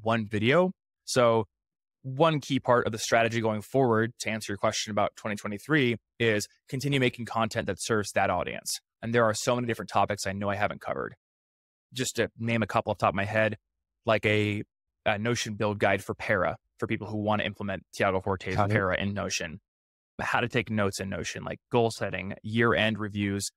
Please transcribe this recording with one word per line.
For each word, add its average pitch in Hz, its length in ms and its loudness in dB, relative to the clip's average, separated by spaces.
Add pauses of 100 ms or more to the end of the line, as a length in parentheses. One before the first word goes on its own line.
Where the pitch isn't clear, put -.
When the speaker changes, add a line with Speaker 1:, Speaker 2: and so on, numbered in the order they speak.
Speaker 1:
one 110 260 0
video. 127 460 2 (320)
So 117 440 4 (540)
one 143 380 0
key 131 200 -2
part 120 260 4
of 110 60 -2
the 110 60 -6
strategy 117 420 2
going 107 200 -2
forward, 117 600 2
to 104 100 -6
answer 107 220 -6
your 98 60 -6
question 110 340 -2
about 101 240 0
twenty 104 200 -6
twenty-three, 120 600 0 (240)
is 110 260 2 (220)
continue 139 320 -2
making 123 260 0
content 110 400 -2
that 98 160 -4
serves 107 300 -2
that 98 180 2
audience. 67 500 -4 (220)
And 117 100 -4
there 117 120 6
are 110 100 4
so 123 220 0
many 123 100 -2
different 110 240 -4
topics 101 360 0
I 95 60 -4
know 101 160 -4
I 101 60 -2
haven't 101 260 -2
covered. - 360 -6 (760)
Just 123 240 -6
to 110 220 0
name 113 240 0
a 101 40 0
couple 110 260 0
off - 60 -4
the 113 80 2
top 92 60 4
of 82 40 -2
my 98 80 0
head, 107 340 0 (480)
like 110 180 2
a, 107 380 2 (420)
a 107 140 2
Notion 113 360 -2
build 104 260 -2
guide 98 240 2
for 104 100 -6
Para, 90 420 0 (220)
for 113 80 -4
people 107 220 -6
who 107 100 -6
wanna 104 240 0
implement 101 500 -6
Tiago 95 280 2
Forte's 95 340 -4
Speaker 2:
Got 104 160 4
it. - 20 2
Speaker 1:
Para 95 240 2
in 101 160 -2
Notion. 95 480 -6 (600)
How - 200 0
to 117 80 -2
take 117 200 -2
notes 104 300 0
in 98 100 -6
Notion, 95 360 -8
like, 90 160 -10 (100)
goal 117 220 2
setting, 95 500 -6
year-end 110 560 2
reviews. 101 580 -2